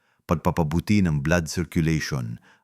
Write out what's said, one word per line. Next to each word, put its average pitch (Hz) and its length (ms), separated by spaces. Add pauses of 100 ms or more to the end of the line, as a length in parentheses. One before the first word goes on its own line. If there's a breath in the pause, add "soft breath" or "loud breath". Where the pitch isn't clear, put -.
(220)
pagpapabuti 85 800
ng 78 180
blood 80 300
circulation 76 880 (260 soft breath)